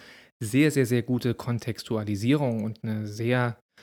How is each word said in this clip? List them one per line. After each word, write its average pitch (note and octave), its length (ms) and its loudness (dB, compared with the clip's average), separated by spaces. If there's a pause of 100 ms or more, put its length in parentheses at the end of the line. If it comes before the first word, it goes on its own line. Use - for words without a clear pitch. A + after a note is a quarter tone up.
(440)
sehr, C3 260 4
sehr, C3+ 160 2
sehr A#2+ 160 2
gute B2 320 0
Kontextualisierung A2+ 1300 -2
und A2 180 -8
eine G#2+ 240 -4
sehr A#2 500 0 (260)